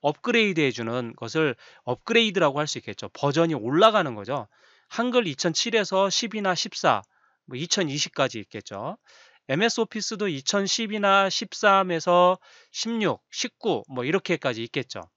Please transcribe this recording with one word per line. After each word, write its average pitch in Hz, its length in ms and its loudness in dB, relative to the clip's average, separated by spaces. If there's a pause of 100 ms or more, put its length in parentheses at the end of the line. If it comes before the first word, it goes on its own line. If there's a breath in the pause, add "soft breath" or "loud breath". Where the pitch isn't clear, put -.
업그레이드 202 600 0
해주는 120 560 -2
것을 135 400 -2 (260 loud breath)
업그레이드라고 175 760 0
할 151 80 -2
수 - 100 -8
있겠죠. 101 340 -12
버전이 156 420 2
올라가는 151 600 4
거죠. 107 320 -8 (420 soft breath)
한글 240 380 0
이천칠에서 190 840 0
십이나 196 440 -2
십사, 143 480 0 (420)
뭐 131 140 -14
이천이십까지 147 800 -2
있겠죠. 107 600 -10 (500 soft breath)
엠에스 208 320 0
오피스도 214 480 -4
이천십이나 196 1040 0
십삼에서 185 1080 4 (320 soft breath)
십육, 214 500 -2 (100)
십구, - 580 -4
뭐 127 160 -6
이렇게까지 143 600 -2
있겠죠. 117 360 -8 (160)